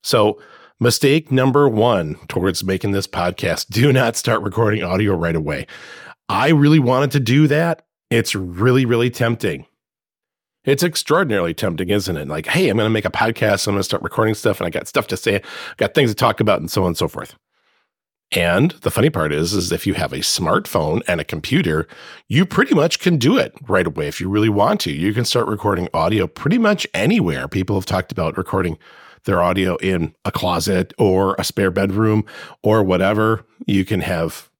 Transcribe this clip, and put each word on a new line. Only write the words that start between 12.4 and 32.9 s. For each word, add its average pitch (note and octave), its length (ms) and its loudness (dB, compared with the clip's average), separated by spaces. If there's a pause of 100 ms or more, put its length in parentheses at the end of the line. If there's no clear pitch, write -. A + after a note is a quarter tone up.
"Hey, F3+ 220 0
I'm G#2 80 0
gonna A2 120 2
make G#2+ 160 0
a - 60 -2
podcast. A2 560 0
I'm G2+ 80 -2
gonna G2 80 -2
start - 200 -4
recording A2 300 0
stuff, G#2 260 -2
and F2 80 -4
I - 40 -4
got - 160 -8
stuff B2 200 -2
to F#2 100 -4
say, G2+ 240 0 (360)
got - 160 -2
things C#3 160 4
to G#2 60 -2
talk A#2 240 0
about," G#2+ 200 2
and E2+ 120 -8
so G2 120 0
on F#2 40 2
and E2+ 100 -2
so F2 100 -2
forth. - 280 -12 (960)
And F2+ 400 2 (100)
the - 80 -2
funny C#3+ 220 2
part D#2 200 -2
is, D#2+ 220 0
is F2 180 -2
if E2 140 -4
you G2 80 0
have E2 180 -4
a C2 60 -6
smartphone E2 880 -2
and E2+ 140 -2
a - 20 -6
computer, D#2+ 640 -2 (400)
you E3+ 180 2
pretty - 280 0
much E3 260 2
can F3 180 2
do C#3 200 2
it - 160 -2 (140)
right F#2+ 180 2
away D#2 220 -4
if D2 120 -8
you F2+ 80 -6
really G#2+ 220 2
want G#2+ 320 2
to. E2+ 100 -4
You E2+ 220 -2
can A#2 120 -2
start A#2+ 220 0
recording G2 460 -2
audio F#2 320 0
pretty E3+ 320 -2
much G#3 380 2
anywhere. D#3+ 520 0
People F#2+ 280 -2
have F#2+ 100 -4
talked - 260 -4
about D#2+ 240 -4
recording F#2 440 -4 (460)
their F2+ 160 2
audio F2+ 360 2
in F2 460 -2
a - 80 -6
closet F2+ 680 -2
or F#2+ 400 2
a - 60 -6
spare G2 280 0
bedroom G#2 540 0 (380)
or G#2+ 200 4
whatever. G2+ 640 2 (220)